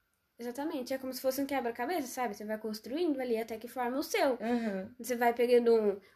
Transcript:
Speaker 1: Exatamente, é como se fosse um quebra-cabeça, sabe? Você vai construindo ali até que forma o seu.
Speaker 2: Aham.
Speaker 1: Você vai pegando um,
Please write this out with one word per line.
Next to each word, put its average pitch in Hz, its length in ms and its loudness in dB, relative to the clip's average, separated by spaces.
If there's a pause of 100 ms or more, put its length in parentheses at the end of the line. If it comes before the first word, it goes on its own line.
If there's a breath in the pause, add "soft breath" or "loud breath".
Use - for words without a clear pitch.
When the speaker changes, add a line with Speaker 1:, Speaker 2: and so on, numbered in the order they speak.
(400)
Speaker 1:
Exatamente, 262 540 -4
é 262 40 -2
como 262 140 -8
se 254 80 -10
fosse 262 200 0
um 277 60 0
quebra-cabeça, 262 600 -2
sabe? 233 300 -4
Você 214 80 -12
vai 214 140 -4
construindo 262 640 -2
ali 247 160 0
até 233 220 -4
que 240 80 -14
forma 247 320 -2
o 320 60 -2
seu. 311 360 2
Speaker 2:
Aham. 220 560 -2
Speaker 1:
Você 240 200 -4
vai 240 180 4
pegando 240 400 6
um, 208 260 4 (160 soft breath)